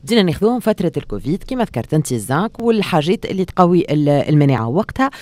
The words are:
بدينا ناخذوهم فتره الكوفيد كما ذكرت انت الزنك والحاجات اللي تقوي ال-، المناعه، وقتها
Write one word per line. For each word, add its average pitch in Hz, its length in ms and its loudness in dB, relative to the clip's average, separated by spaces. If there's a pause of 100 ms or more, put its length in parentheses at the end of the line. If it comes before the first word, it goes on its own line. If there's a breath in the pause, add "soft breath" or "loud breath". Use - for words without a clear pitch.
بدينا 214 180 2
ناخذوهم 202 380 0
فتره 180 360 0
الكوفيد 123 500 -6
كما 254 180 -4
ذكرت 127 300 -4
انت 156 180 0
الزنك 131 480 -4
والحاجات 196 640 0
اللي 185 200 -4
تقوي 175 460 2
ال-، 147 180 2
المناعه، 139 600 2
وقتها 220 420 -2 (120)